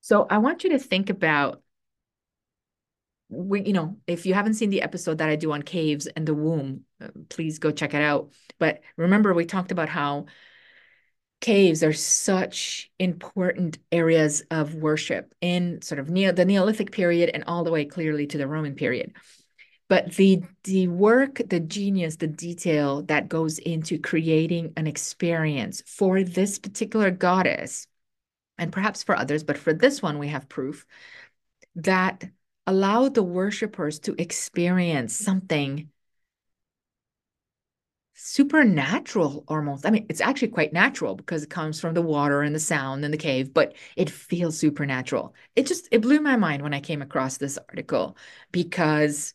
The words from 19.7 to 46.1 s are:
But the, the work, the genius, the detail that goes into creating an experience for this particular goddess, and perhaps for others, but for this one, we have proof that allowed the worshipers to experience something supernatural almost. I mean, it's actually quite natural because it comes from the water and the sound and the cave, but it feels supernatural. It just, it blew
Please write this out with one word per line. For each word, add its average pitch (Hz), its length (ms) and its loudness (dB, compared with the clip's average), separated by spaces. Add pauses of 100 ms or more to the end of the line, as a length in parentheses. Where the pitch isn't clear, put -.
But - 260 2
the, 190 280 6 (220)
the 190 240 2
work, 233 600 4
the 226 120 0
genius, 180 560 -2
the 160 120 -4
detail 151 760 -2
that 151 260 0
goes 160 300 -2
into 160 400 -4
creating 160 760 0
an 160 100 -2
experience 151 1000 -4
for 190 380 0
this 185 340 -2
particular 208 540 -2
goddess, 185 760 0 (720)
and 175 140 -4
perhaps 196 300 -4
for - 160 0
others, 147 260 -2
but 147 140 -2
for 160 160 0
this 254 300 4
one, 147 160 -2
we 143 80 -4
have 147 200 -6
proof 139 380 -8 (920)
that 185 460 0 (440)
allowed 202 480 2
the 220 80 4
worshipers 185 760 -4
to - 240 -6
experience 175 920 -2
something 156 760 -2 (2250)
supernatural 190 1300 2
almost. 147 360 -4
I 196 60 0
mean, 220 200 2
it's 160 120 -4
actually 254 280 0
quite 151 240 0
natural 165 420 0
because 156 260 -8
it 151 80 -14
comes 156 320 -6
from 165 140 -4
the 170 80 2
water 143 400 2
and 147 100 0
the 156 60 -2
sound 139 440 -4
and 147 80 -4
the 151 60 -2
cave, 135 340 -2
but 156 220 2 (220)
it 175 160 0
feels 170 480 -4
supernatural. 139 760 -2 (220)
It 269 100 4
just, 339 260 -6
it 226 120 4
blew 277 160 6